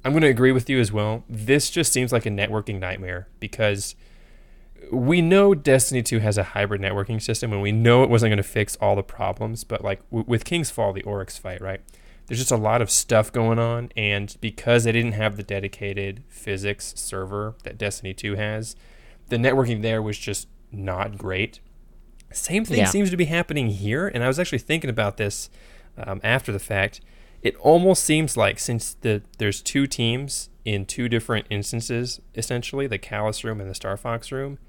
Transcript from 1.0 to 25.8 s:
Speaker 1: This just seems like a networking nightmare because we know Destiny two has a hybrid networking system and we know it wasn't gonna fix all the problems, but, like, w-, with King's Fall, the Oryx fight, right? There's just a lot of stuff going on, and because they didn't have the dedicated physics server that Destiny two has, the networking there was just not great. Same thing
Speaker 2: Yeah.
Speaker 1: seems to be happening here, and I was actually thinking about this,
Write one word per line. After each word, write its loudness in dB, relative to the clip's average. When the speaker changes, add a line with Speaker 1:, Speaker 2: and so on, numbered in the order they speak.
Speaker 1:
This 2
just 0
seems 0
like 2
a -2
networking -2
nightmare -6
because -2
we 4
know 8
Destiny 4
two 0
has 2
a 2
hybrid -2
networking -2
system -2
and 0
we 0
know 8
it 6
wasn't 6
gonna 2
fix -2
all 2
the 0
problems, -6
but, -6
like, -4
w-, -4
with 0
King's -2
Fall, 0
the -8
Oryx -8
fight, -10
right? -8
There's -4
just -2
a 4
lot 2
of 0
stuff 2
going 2
on, -4
and -2
because 2
they 4
didn't 2
have 0
the -8
dedicated -6
physics -6
server -8
that -14
Destiny -6
two -6
has, -6
the -2
networking 2
there 0
was -4
just -8
not -6
great. -4
Same -2
thing -2
Speaker 2:
Yeah. 6
Speaker 1:
seems 2
to -2
be 2
happening 0
here, -2
and -4
I 2
was 2
actually -2
thinking -2
about -2
this, -4